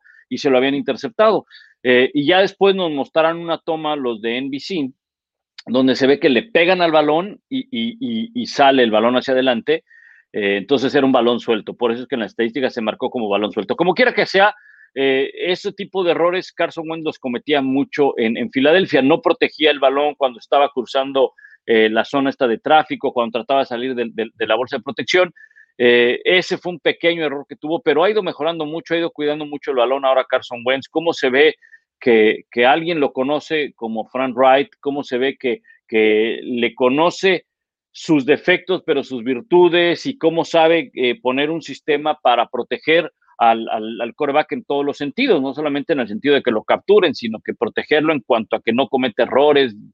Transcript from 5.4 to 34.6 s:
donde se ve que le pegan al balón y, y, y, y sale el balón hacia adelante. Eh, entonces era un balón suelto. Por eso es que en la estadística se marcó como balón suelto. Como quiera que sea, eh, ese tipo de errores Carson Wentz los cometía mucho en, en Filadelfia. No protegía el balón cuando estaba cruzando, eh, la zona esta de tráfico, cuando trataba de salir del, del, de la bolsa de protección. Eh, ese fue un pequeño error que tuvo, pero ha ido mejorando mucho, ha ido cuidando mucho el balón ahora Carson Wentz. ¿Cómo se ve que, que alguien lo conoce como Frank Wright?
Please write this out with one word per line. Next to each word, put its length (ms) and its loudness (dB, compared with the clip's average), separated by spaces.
donde 280 2
se 120 0
ve 120 4
que 120 4
le 140 2
pegan 360 2
al 120 2
balón 580 0
y, 100 -6
y, 300 -6
y, 320 -6
y 140 -6
sale 360 4
el 80 4
balón 260 2
hacia 180 -2
adelante. 500 0
Eh, 260 -2
entonces 360 -2
era 100 2
un 60 2
balón 300 2
suelto. 340 -4
Por 160 -2
eso 120 -6
es 60 -16
que 60 -6
en 60 -6
la 60 -4
estadística 440 -4
se 100 -8
marcó 300 -6
como 180 -6
balón 220 0
suelto. 240 -6
Como 200 0
quiera 200 2
que 120 0
sea, 280 2
eh, 400 0
ese 380 -6
tipo 320 -6
de 80 2
errores 400 -2
Carson 360 -6
Wentz 160 -10
los 140 -6
cometía 440 -2
mucho 540 0
en, 200 0
en 160 -6
Filadelfia. 500 2
No 180 2
protegía 520 0
el 80 -2
balón 340 2
cuando 240 -4
estaba 320 0
cruzando, 640 -2
eh, 240 4
la 140 0
zona 260 -2
esta 160 -2
de 120 0
tráfico, 540 0
cuando 260 -4
trataba 220 0
de 60 -2
salir 300 -6
del, 180 -6
del, 180 -6
de 140 -6
la 80 2
bolsa 220 -4
de 80 -8
protección. 480 0
Eh, 480 4
ese 340 0
fue 140 -8
un 60 -12
pequeño 460 -2
error 240 -6
que 80 -16
tuvo, 260 -6
pero 220 2
ha 60 2
ido 120 -2
mejorando 440 -6
mucho, 280 -8
ha 40 -2
ido 120 -4
cuidando 360 -4
mucho 260 -8
el 60 0
balón 260 0
ahora 240 2
Carson 360 -4
Wentz. 240 -2
¿Cómo 240 -2
se 160 -2
ve 280 4
que, 540 2
que 140 2
alguien 340 0
lo 120 0
conoce 600 -4
como 320 -8
Frank 300 -6
Wright? 420 4